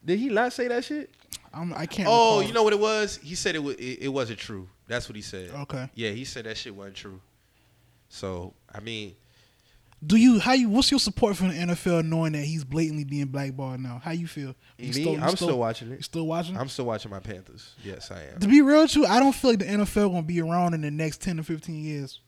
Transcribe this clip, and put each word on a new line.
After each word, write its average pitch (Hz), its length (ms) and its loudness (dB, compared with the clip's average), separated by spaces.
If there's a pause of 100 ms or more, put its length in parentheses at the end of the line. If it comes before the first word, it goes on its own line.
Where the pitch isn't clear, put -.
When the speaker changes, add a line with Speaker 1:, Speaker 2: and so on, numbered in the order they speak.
Speaker 1:
Did 180 140 0
he 262 100 -2
not 240 240 2
say 247 160 -4
that 240 160 0
shit? 302 260 -8 (420)
Speaker 2:
I'm, 170 220 -8
I - 120 -6
can't - 220 -2
Speaker 1:
Oh, 226 300 6
Speaker 2:
recall. 196 60 2
Speaker 1:
you 220 100 -4
know 233 80 4
what 214 100 6
it 208 60 2
was? 214 440 0
He 151 120 -12
said 175 220 -2
it - 20 -2
wa-, 143 120 -4
it, 123 320 -8
it 135 60 -4
wasn't 123 300 -4
true. 95 300 -12 (180)
That's 117 220 -6
what 107 80 -14
he 104 60 -12
said. 92 280 -12
Speaker 2:
Okay. 139 440 -10
Speaker 1:
Yeah, 113 160 -4
he 117 140 -8
said 127 220 -12
that 110 100 -10
shit 110 180 -12
wasn't 98 220 -16
true. 95 240 -16 (880)
So, 92 460 -10 (180)
I 107 80 -14
mean, 107 340 -10 (880)
Speaker 2:
Do 165 120 4
you, 233 220 8
how 247 140 2
you, 254 160 4
what's 240 240 4
your 277 80 2
support 208 360 0
for 180 120 0
the 170 60 -2
N 175 160 -2
F 170 180 -2
L 170 160 2
knowing 160 280 0
that 147 120 -4
he's 156 200 -4
blatantly 151 400 -2
being 143 220 -4
blackballed 135 540 -6
now? 123 220 -10
How 165 100 -8
you 170 160 -6
feel? 135 260 -10 (240)
You 123 80 -10
Speaker 1:
Me, 139 60 -6
Speaker 2:
still, 156 220 0
you 151 60 -4
Speaker 1:
I'm 170 160 0
Speaker 2:
still, 175 120 -2
Speaker 1:
still 135 100 2
watching 113 340 -2
it. 135 40 -12
Speaker 2:
you - 60 -14
still 165 240 -6
watching? 170 300 -4
Speaker 1:
I'm 135 120 -4
still 127 180 -6
watching 110 240 -6
my 98 100 -10
Panthers. 95 540 -16 (100)
Yes, - 280 -12
I 90 100 -14 (100)
am. - 80 -12
Speaker 2:
To 202 80 2
be 285 140 12
real 294 200 8
with 320 120 4
you, 294 120 6
I 220 120 6
don't 269 160 6
feel 262 160 2
like 233 80 4
the 180 100 -2
N 202 120 0
F 202 160 0
L 208 120 4
gonna 175 140 0
be 170 180 -2
around 170 340 2
in 156 80 -2
the 147 80 -2
next 151 300 -4
ten 180 180 -2
to 160 40 -6
fifteen 156 420 -8
years. 143 420 -8